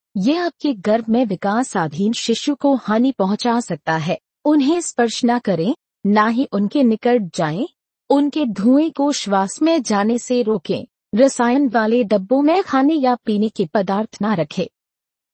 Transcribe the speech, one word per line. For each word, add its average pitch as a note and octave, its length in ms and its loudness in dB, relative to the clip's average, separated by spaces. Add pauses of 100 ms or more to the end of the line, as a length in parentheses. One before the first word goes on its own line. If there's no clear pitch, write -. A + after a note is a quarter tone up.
(180)
यह D4+ 280 0
आपके D4 280 -4
गर्भ G#3+ 360 0
में A#3+ 160 2
विकासाधीन G3 880 -2
शिशु A#3 420 -2
को C#4 200 2
हानि A#3+ 360 0
पहुंचा G#3+ 480 0
सकता E3 380 -4
है। D#3+ 220 -4 (260)
उन्हें D4+ 360 2
स्पर्श - 420 -2
ना A#3+ 160 2
करें, F#3 360 -2 (300)
ना G#3+ 220 4
ही A#3+ 260 0
उनके G#3 300 0
निकट A3+ 520 0
जाएं। E3+ 300 -2 (440)
उनके C#4+ 360 0
धुएं B3 460 2
को C#4+ 200 -2
श्वास G3 500 -2
में D#4+ 200 2
जाने G#3+ 360 0
से B3 240 -2
रोकें। G#3 440 -4 (300)
रसायन B3+ 540 2
वाले A3+ 340 0
डब्बों G#3 380 0
में E4 220 2
खाने C4+ 300 2
या B3+ 220 2
पीने G#3+ 340 -2
के G3+ 160 -4
पदार्थ G3 560 -4
ना G#3+ 120 -2
रखें। E3 340 -4 (680)